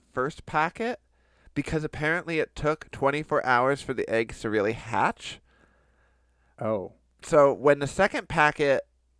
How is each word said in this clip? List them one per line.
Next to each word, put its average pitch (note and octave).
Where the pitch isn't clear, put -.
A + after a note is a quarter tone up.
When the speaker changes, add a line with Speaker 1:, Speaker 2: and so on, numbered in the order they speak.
Speaker 1:
first C3
packet F3
because D3+
apparently D#3
it -
took -
twenty-four D3
hours C3
for C3
the G#2
eggs A2+
to A2+
really G#2+
hatch. A2+
Speaker 2:
Oh. A2
Speaker 1:
So C#3+
when C#3+
the C#3+
second G3+
packet D3